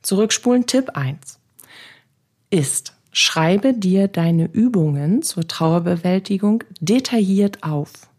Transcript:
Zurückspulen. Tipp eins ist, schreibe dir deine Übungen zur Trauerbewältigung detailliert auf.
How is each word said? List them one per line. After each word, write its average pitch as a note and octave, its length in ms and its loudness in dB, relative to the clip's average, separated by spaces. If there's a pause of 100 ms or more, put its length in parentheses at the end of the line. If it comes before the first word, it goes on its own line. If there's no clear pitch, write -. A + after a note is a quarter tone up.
Zurückspulen. A#3+ 640 0
Tipp C4 300 0
eins C#3 440 -8 (1080)
ist, - 440 -2 (180)
schreibe G3 640 0
dir G3 340 2
deine E3+ 380 0
Übungen E3+ 760 0
zur E3 260 -6
Trauerbewältigung F3+ 1160 0 (160)
detailliert G3+ 840 0
auf. D3+ 280 -4 (280)